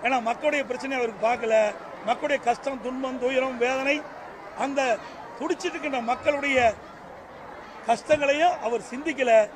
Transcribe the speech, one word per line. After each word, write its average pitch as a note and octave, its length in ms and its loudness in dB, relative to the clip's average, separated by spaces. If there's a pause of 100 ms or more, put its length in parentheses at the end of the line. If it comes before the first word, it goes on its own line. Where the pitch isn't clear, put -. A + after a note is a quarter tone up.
ஏன்னா B3+ 140 2 (100)
மக்களுடைய C#4+ 420 0
பிரச்சனை C4 280 -4
அவருக்கு A3 300 -2
பார்க்கல, A3+ 280 2 (540)
மக்களுடைய C#4+ 300 0 (100)
கஷ்டம், B3+ 360 -2
துன்பம், B3+ 380 -4
துயரம், C4 400 2
வேதனை, C4+ 320 2 (720)
அந்த C#4 140 0 (580)
துடிச்சிட்டு E4 360 -2
இருக்கின்ற C#4 260 -4 (120)
மக்களுடைய C#4 460 2 (1300)
கஷ்டங்களையும் D4 680 4 (100)
அவர் A#3 260 -2
சிந்திக்கல. C4 400 2 (240)